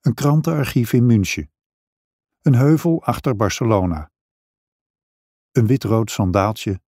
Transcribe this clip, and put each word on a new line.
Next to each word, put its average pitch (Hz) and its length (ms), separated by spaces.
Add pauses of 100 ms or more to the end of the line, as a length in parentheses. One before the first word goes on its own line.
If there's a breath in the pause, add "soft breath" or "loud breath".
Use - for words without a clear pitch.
Een 117 140
krantenarchief 143 760
in 123 140
München. 101 460 (880)
Een 143 120
heuvel 156 480
achter 120 340
Barcelona. 95 760 (1400)
Een 113 140
witrood 113 440
sandaaltje 98 760